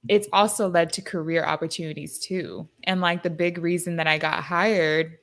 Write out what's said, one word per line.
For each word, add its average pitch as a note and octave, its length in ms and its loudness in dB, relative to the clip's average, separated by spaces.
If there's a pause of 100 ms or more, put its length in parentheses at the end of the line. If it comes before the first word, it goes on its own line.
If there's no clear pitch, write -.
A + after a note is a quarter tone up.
It's G3+ 240 4
also G#3 360 4
led E3+ 260 4
to F#3+ 80 -8
career E3 420 -2
opportunities D#3 720 -4
too. E3 500 -6 (160)
And, F#3 160 0
like, F3 220 0
the F3 80 0
big F3 280 -2
reason E3+ 380 -2
that D#3+ 100 0
I D#3 120 2
got D#3+ 240 0
hired E3 800 2